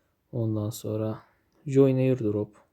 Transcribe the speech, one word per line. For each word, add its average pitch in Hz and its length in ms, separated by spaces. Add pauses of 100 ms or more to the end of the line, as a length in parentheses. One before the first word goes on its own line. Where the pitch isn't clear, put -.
(320)
ondan 110 380
sonra 110 500 (460)
Join 135 320
Airdrop 123 600 (140)